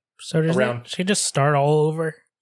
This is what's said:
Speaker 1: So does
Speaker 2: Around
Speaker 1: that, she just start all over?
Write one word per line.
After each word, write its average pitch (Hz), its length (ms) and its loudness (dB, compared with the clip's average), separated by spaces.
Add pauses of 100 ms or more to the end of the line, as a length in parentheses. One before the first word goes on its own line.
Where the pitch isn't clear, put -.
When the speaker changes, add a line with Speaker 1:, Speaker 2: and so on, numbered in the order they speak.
(200)
Speaker 1:
So - 220 -2
does 165 140 0
Speaker 2:
Around 120 280 0
Speaker 1:
that, - 60 -20
she - 140 -6
just 196 220 -2
start 143 300 2
all 151 320 2
over? 160 280 -4 (260)